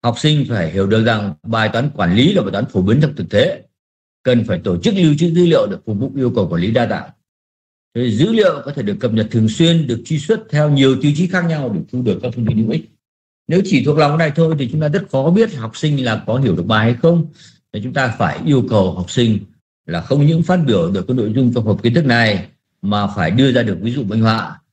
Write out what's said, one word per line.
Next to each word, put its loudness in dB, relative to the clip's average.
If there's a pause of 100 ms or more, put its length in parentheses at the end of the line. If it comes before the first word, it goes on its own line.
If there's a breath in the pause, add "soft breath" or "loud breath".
Học -2
sinh 2
phải -2
hiểu 0
được 2
rằng 0
bài -2
toán -2
quản 0
lý 4
là 0
bài -4
toán -4
phổ -2
biến 2
trong -2
thực -8
tế, 0 (600)
cần 2
phải -4
tổ 0
chức 0
lưu 4
trữ 2
dữ 4
liệu 4
để -6 (100)
phục -4
vụ -4
yêu 0
cầu 0
quản 0
lý 0
đa 2
dạng. -8 (840)
Thế -2
dữ 2
liệu 2
có -10
thể -6
được -4
cập -2
nhật 0
thường 2
xuyên, 2
được -4
truy -4
xuất 0 (100)
theo 2
nhiều 4
tiêu 2
chí 0
khác -2
nhau -4
để -4 (120)
thu -4
được -2
các -6
thông -2
tin 0
hữu 0
ích. -4 (580)
Nếu 2
chỉ 0
thuộc 2
lòng 2
này 0
thôi 2
thì -4
chúng -2
ta 0
rất -2
khó 0
biết 2
học -10
sinh -2
là -2
có -2
hiểu 0
được -4
bài 2
hay 2
không. 4 (460 loud breath)
Thì -8
chúng -8
ta -2 (100)
phải -2
yêu 2
cầu 2
học -8
sinh 2 (480)
là -6
không 2
những 2
phát 2
biểu 2
được -2
cái 0
nội -2
dung 2
trong -2
hộp 0
kiến 0
thức 2
này 0 (340)
mà -2
phải -2
đưa 2
ra 2
được -4
ví -4
dụ -4
minh 0
họa. -2 (120)